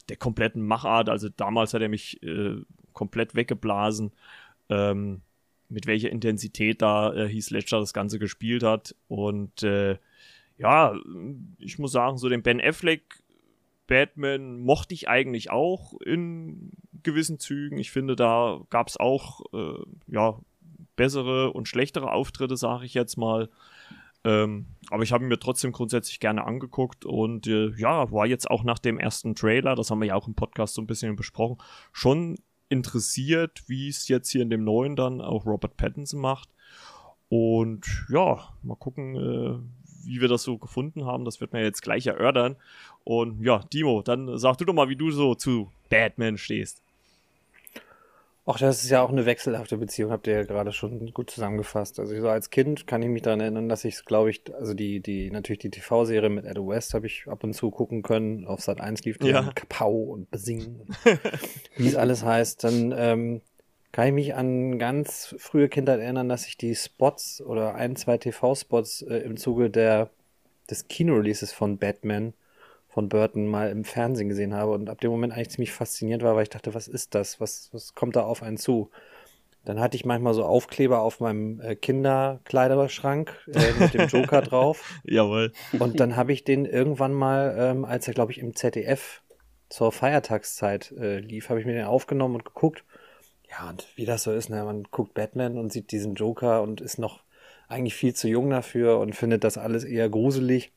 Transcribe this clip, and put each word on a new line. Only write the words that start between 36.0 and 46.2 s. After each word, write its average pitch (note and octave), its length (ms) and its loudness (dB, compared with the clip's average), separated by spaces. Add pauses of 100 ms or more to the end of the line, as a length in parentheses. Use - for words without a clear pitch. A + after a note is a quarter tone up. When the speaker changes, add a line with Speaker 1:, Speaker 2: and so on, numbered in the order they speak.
Speaker 1:
macht. C3+ 280 -4 (800)
Und A2+ 560 2 (260)
ja, D#3 380 2 (160)
mal A#2 100 -8
gucken, C3 400 -10
äh, B2 880 -6
wie B2 160 -8
wir B2+ 60 4
das A#2+ 160 2
so A#2+ 160 -6
gefunden C#3+ 480 -8
haben. B2 180 -4
Das A#2 160 -8
wird - 120 -10
man A#2 100 -2
jetzt G#2+ 200 -2
gleich B2 260 -2
erörtern. B2 480 2 (480)
Und A2+ 360 -2
ja, A2 200 4 (100)
Timo, C#3 320 0
dann B2 340 -2
sag B2+ 220 4
du F3 60 -6
doch F3+ 100 2
mal, C#3 140 6
wie C3+ 80 -4
du D#3 160 0
so C#3+ 240 4
zu A#2 340 -2 (200)
Batman A2 480 2